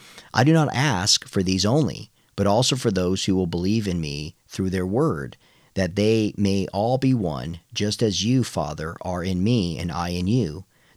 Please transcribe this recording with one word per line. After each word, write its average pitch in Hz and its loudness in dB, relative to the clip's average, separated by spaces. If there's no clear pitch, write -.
I 113 6
do 156 6
not 156 4
ask 113 0
for 101 0
these 92 0
only, 110 0
but 98 2
also 120 2
for 123 0
those 95 0
who 98 2
will 92 2
believe 95 0
in 87 -2
me 73 -6
through 95 -4
their 92 -2
word, 95 -2
that 92 -2
they 107 2
may 98 0
all 117 0
be 131 2
one, 82 -4
just 104 -2
as 95 0
you, 120 2
Father, 76 -6
are 90 -4
in 92 0
me 98 2
and 85 -4
I 87 -4
in 90 -2
you, 95 0